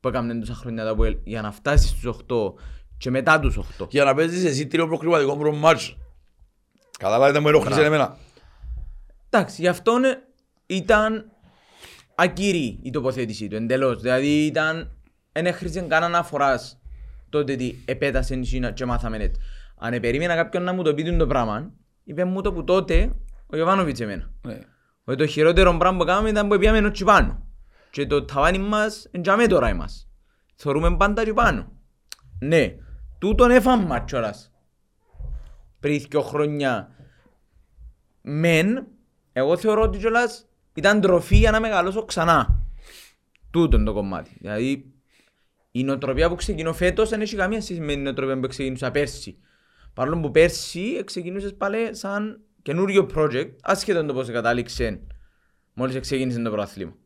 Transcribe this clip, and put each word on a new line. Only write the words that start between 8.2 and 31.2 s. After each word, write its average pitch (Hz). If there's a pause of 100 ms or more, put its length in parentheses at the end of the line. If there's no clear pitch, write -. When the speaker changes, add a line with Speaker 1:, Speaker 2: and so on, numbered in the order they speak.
Speaker 1:
Εντάξει, -
γι' 170
αυτό, 196
ναι, 262 (520)
ήταν 214 (840)
ακύρη 175
η 123
τοποθέτησή 120
του, 104
εντελώς. 120
Δηλαδή 139
ήταν, 160 (360)
εν 165
έχριζε 165
καν 160
αναφοράς 151 (480)
τότε 143
ότι 123
επέτασε 131
η 127
Κίνα 123
και 127
μάθαμε 120
έτσι. 101 (380)
Αν 117
επερίμενα 127
κάποιον 165
να 180
μου 185
το 156
πει 160
το 160
πράγμα, 127 (340)
είπε 170
μου 185
το 202
που 165
τότε 175 (340)
ο -
Γιωβάνοβιτς 165
εμένα. 101 (120)
Speaker 2:
Ναι. 117 (460)
Speaker 1:
Ότι 127
το 151
χειρότερο 170
πράγμα 180
που 170
κάναμε 196
ήταν 208
που 202
πιάμε 214
νότσι 208
πάνω. 196 (440)
Και 139
το 143
ταβάνι 151
μας, 214
εν 175
τζαμέ 202
τώρα 147
εμάς. 82 (480)
Θωρούμε 156
πάντα 208